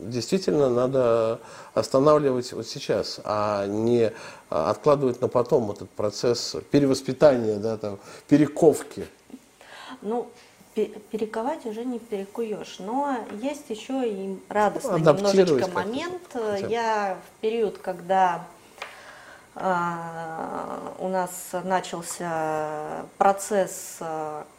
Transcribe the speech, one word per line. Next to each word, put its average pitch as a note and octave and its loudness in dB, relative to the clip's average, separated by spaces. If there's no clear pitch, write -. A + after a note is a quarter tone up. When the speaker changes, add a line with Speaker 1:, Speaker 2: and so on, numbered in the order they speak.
Speaker 1:
действительно C#3 0
надо A#2+ 2
останавливать C3+ 4
вот A2+ -8
сейчас, A2+ -4
а G#2 0
не, A2 4
а, D#2+ 0
откладывать C#3 2
на B2 0
потом B2 2
вот G2+ -4
этот - -14
процесс A#2 -2
перевоспитания, C3 4
да, A2 -2
там, G2+ -8
перековки. C#3+ 4
Speaker 2:
Ну, A3 -4
пе-, G#3 -2
перековать A3+ -4
уже A3 -8
не B3 -4
перекуешь, G3+ -8
но C4 -2
есть C#4+ -6
еще C4 -6
и G3 -4
радостный G#3 0
Speaker 1:
Адаптировать E3+ 4
Speaker 2:
немножечко F3+ 4
Speaker 1:
как-то F3 -8
Speaker 2:
момент. C#4+ -4
Speaker 1:
хотя G#3+ -4
бы. G3+ -2
Speaker 2:
Я G#3+ -2
в - -20
период, A3 0
когда, F3 0
а, E3 -4
у F#3 -4
нас F#3 -2
начался D#3+ -4
процесс, G3 0
а, D#3 -6